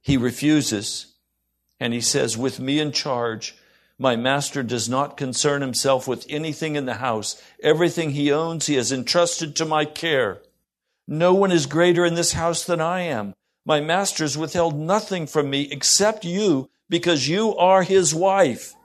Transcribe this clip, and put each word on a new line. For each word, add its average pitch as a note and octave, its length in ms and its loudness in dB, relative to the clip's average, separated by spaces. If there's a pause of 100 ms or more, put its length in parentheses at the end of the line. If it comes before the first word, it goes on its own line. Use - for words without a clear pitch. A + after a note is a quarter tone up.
He C#3 140 2
refuses, B2 920 0 (680)
and A#2+ 160 -4
he A#2+ 60 -4
says, A#2 380 0
"With B2+ 200 -4
me C#3 220 -2
in D3+ 140 -2
charge, A#2 640 -6 (400)
my B2+ 180 2
master C#3 480 -2
does A2+ 240 -4
not C#3 300 -2
concern C#3+ 440 -2
himself C3 460 0
with A#2+ 220 -4
anything D3+ 480 -6
in C3+ 80 -4
the A#2+ 100 -4
house. A2+ 440 -4 (220)
Everything D#3+ 500 2
he C#3+ 200 0
owns, D#3+ 360 -2
he D3 80 0
has B2 180 0
entrusted E3 640 0
to D#3+ 80 0
my D#3 180 0
care. C#3 580 -2 (640)
No E3 280 2
one G3 180 4
is D#3+ 140 4
greater F3 400 4
in E3+ 80 2
this E3+ 180 0
house E3 320 -2
than E3+ 160 -2
I F3 220 -2
am. A2 340 -6 (300)
My D3+ 160 2
master E3 420 -2
has C#3+ 140 -4
withheld D#3+ 380 -2
nothing F3+ 520 -2
from C#3+ 220 -2
me C#3 200 -2
except G#3 540 2
you, E3+ 460 0 (180)
because E3+ 400 0
you G3+ 300 0
are F#3+ 260 6
his F3+ 320 2
wife. F#3 580 2 (120)